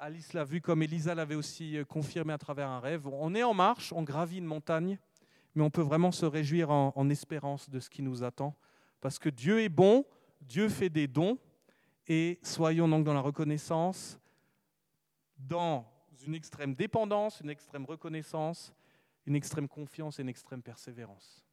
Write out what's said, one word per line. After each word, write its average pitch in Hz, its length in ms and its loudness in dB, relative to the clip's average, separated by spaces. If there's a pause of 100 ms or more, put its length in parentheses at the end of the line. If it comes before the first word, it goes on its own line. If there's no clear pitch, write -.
Alice 156 320 -14
l'a 165 100 -2
vu, 147 180 -4
comme 160 220 2
Elisa 165 320 0
l'avait 151 200 -4
aussi, 151 420 -6
euh, 147 80 -4
confirmé 156 480 -4
à 147 60 -4
travers 139 300 -6
un 127 120 -6
rêve. 143 260 -4
On 147 280 -4
est 233 80 0
en 240 120 4
marche, 190 380 2
on 165 100 -2
gravit 165 360 -4
une 175 80 -6
montagne, 160 520 -2 (560)
mais 156 80 6
on 151 80 6
peut 170 120 2
vraiment 160 300 4
se 175 140 0
réjouir 151 440 2
en, 139 260 4
en 139 140 4
espérance 143 600 -6
de 131 80 -6
ce - 120 -12
qui 143 120 -10
nous 127 220 -4
attend. 139 320 -4 (440)
Parce 135 180 -4
que 160 100 -2
Dieu 151 320 2
est 220 80 2
bon, 196 380 8 (340)
Dieu 151 280 0
fait 185 220 0
des 151 160 2
dons, 170 320 2 (680)
et 165 360 0
soyons 165 460 2
donc 156 160 4
dans 147 100 2
la 139 60 2
reconnaissance, 151 1000 -2 (1200)
dans 147 480 -2 (400)
une 156 80 -4
extrême 143 400 -6
dépendance, 208 680 0
une 147 100 -10
extrême 143 340 -12
reconnaissance, 156 880 -6 (520)
une 143 100 2
extrême 143 320 -4
confiance 151 500 -12
et 143 40 -6
une 127 80 -6
extrême 123 320 -14
persévérance. 117 920 -18